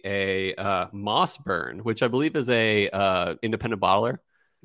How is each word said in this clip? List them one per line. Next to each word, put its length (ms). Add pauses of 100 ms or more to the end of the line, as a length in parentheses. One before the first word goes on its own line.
a, 520
uh, 320
Mossburn, 960
which 200
I 60
believe 260
is 140
a, 400
uh, 520
independent 400
bottler. 360 (480)